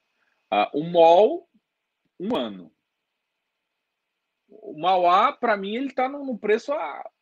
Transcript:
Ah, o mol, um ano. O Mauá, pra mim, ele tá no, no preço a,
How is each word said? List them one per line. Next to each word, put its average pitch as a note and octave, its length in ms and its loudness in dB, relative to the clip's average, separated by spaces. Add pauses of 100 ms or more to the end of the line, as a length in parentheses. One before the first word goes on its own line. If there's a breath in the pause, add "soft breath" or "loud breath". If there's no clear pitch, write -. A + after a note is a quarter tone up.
(480)
Ah, G#2 240 0
o D3+ 120 -6
mol, F3 640 4 (720)
um G#3+ 160 -4
ano. G2+ 340 -8 (1800)
O - 320 -20
Mauá, F#3 540 2
pra A3+ 240 -2
mim, G3 180 -6
ele C4 160 -6
tá C4 180 -2
no, C#4+ 160 -10
no B3+ 140 -8
preço A3 340 -2
a, D#3+ 380 -8 (120)